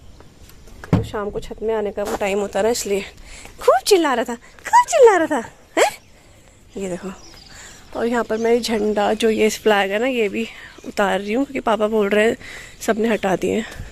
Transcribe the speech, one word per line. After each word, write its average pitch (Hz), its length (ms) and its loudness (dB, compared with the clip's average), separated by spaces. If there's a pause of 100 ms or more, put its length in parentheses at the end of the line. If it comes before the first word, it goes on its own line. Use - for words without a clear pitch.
(920)
तो - 120 2
शाम 208 260 -6
को 214 100 -8
छत - 240 -12
में 220 100 0
आने 208 180 -2
का 208 120 -6
वो 226 140 -6
time 202 220 -2
होता 202 200 -4
है 202 40 0
ना, 226 80 2
इसलिए 196 300 -2 (600)
खूब 698 260 4
चिल्ला 330 260 4
रहा 240 200 -2
था। 240 40 -10 (480)
चिल्ला 480 320 8
रहा 320 100 2
था, 254 200 -2 (300)
हैं? - 220 2 (800)
ये 190 120 -6
देखो, 185 220 -8 (880)
और 233 80 0
यहाँ 240 160 0
पर 220 140 -4
मैं 233 240 2
झंडा, 214 520 0
जो 220 160 0
ये 214 200 2
flag 202 420 0
है 208 80 -2
ना, 247 80 -2
ये 233 220 -2
भी 220 180 -6 (400)
उतार 190 320 0
रही 202 140 -6
हूँ, 269 120 0
क्योंकि 269 140 -8
पापा 214 280 0
बोल 214 220 0
रहे 214 160 4
हैं 240 120 0 (440)
सबने 220 260 0
हटा 196 280 0
दिए 190 200 -2
हैं 220 100 -4 (260)